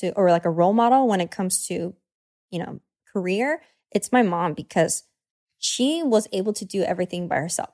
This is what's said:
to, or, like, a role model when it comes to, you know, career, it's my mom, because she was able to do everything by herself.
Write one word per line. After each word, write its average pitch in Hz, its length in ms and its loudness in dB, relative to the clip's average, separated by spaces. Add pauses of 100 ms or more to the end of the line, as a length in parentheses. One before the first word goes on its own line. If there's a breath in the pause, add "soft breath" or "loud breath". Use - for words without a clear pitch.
to, 185 100 -2
or, 180 180 4
like, 170 160 4
a 170 60 2
role 175 220 2
model 240 340 4
when 196 140 2
it 170 100 -6
comes - 360 -4
to, 175 280 -6 (560)
you 175 80 -6
know, 151 220 -10 (300)
career, 214 520 -2 (280 soft breath)
it's - 200 -2
my 247 100 6
mom, 175 320 0
because - 480 -2 (560)
she 311 460 -2
was 220 280 2
able 202 220 -2
to 202 120 -10
do 185 180 -4
everything 175 440 -4
by - 100 -2
herself. - 360 -6